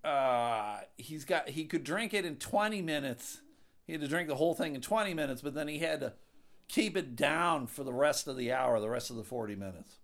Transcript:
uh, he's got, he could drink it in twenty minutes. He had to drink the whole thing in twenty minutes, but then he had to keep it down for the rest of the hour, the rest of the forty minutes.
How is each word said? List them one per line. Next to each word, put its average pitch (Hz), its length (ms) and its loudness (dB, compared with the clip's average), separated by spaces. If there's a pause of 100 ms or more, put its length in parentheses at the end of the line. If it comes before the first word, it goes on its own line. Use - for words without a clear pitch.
uh, 120 760 4 (160)
he's 147 280 -10
got, 165 260 2
he 156 140 -4
could 151 200 -2
drink 208 280 -2
it 196 120 2
in 151 120 -4
twenty 208 460 0
minutes. 143 580 -2 (440)
He - 80 -8
had 160 80 -4
to 143 80 -2
drink 165 200 0
the 139 80 0
whole 156 180 4
thing 160 200 -2
in 131 60 -6
twenty 208 340 2
minutes, 139 260 -2
but 143 140 -6
then 147 140 -4
he 151 100 -6
had 160 220 0
to 123 140 -6 (520)
keep 208 300 2
it 127 200 -2
down 156 500 2
for 139 180 -8
the 131 80 -4
rest 143 340 2
of 135 100 -6
the 123 160 0
hour, 127 280 4
the 107 100 -2
rest 120 200 -4
of 120 60 -8
the 110 80 -6
forty 110 300 -6
minutes. 95 500 -12